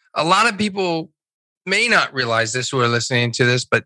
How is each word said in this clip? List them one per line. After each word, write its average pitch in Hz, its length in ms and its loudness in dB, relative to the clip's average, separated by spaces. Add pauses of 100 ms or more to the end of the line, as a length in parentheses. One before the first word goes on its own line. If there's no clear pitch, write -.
(140)
a - 100 0
lot 196 260 0
of 202 60 -6
people 185 540 -4 (560)
may 208 220 0
not 175 260 2
realize 113 400 0
this 127 160 -4
who 135 100 0
are 120 80 2
listening 120 440 0
to 127 120 2
this, 123 220 2
but - 200 0